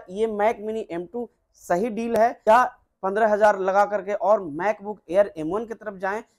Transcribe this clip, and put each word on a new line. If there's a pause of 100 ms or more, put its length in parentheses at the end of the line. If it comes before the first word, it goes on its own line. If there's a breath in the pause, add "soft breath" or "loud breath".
(100)
ये
Mac
Mini
एम
टू (360)
सही
डील
है?
क्या (380)
पन्द्रह
हजार
लगा
करके
और (140)
MacBook (120)
Air (100)
एम
वन
की
तरफ
जाएं (160)